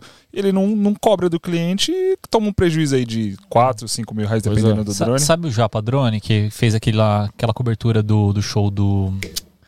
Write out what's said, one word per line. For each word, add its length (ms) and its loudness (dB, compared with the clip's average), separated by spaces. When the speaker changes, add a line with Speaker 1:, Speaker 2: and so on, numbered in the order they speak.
Speaker 1:
ele 220 0
não, 140 2
não 260 2
cobra 340 2
do 120 0
cliente 520 -2
e 240 0
toma 180 0
um 60 -4
prejuízo 420 2
aí 80 2
de 320 -4
quatro, 380 2
cinco 280 -8
mil 120 -2
reais, 160 0
Speaker 2:
Pois 120 0
Speaker 1:
dependendo 260 4
Speaker 2:
é. 40 -2
Speaker 1:
do 80 -4
Speaker 3:
Sa-, 120 -2
Speaker 1:
drone. 140 0
Speaker 3:
sabe 280 0
o 40 -4
Japa 300 0
Drone, 400 0
que 300 0
fez 240 0
aquele 220 0
lá, 280 2
aquela 280 -4
cobertura 480 0
do, 300 2
do 100 0
show 300 0
do, 400 0